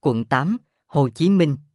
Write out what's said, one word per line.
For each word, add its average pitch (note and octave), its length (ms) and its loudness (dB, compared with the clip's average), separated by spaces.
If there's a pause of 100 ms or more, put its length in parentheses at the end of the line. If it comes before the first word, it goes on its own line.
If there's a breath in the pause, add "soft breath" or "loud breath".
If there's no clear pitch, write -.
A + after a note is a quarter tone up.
quận A#2 240 -2
tám, D#3 320 -2 (300)
Hồ C#3 220 0
Chí D#3+ 200 -2
Minh E3+ 280 2 (180)